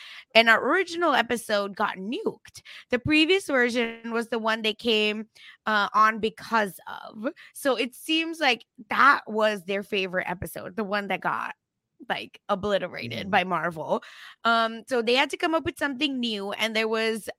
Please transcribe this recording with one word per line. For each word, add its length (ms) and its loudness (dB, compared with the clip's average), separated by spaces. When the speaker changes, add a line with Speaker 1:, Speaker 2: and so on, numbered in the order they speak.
Speaker 1:
And 140 8
our 180 6
original 480 2
episode 640 0
got 220 -2
nuked. 640 -8
The 80 0
previous 480 4
version 680 0
was 180 -2
the 80 0
one 240 0
they 120 0
came, 540 0
uh, 280 2
on 260 6
because 680 -2
of. 420 -10
So 220 0
it 180 -4
seems 460 -4
like 240 0
that 360 4
was 380 0
their 200 -4
favorite 440 -2
episode, 480 -10
the 80 -2
one 240 -4
that 120 -2
got, 340 -4
like, 400 -8
obliterated 760 -2
Speaker 2:
Mm-hmm. 40 -6
Speaker 1:
by 140 4
Marvel. 580 -2
Um, 440 2
so 140 0
they 120 2
had 160 2
to 60 -8
come 180 0
up 120 0
with 120 -6
something 400 -2
new, 340 -4
and 220 -2
there 140 2
was, 400 -2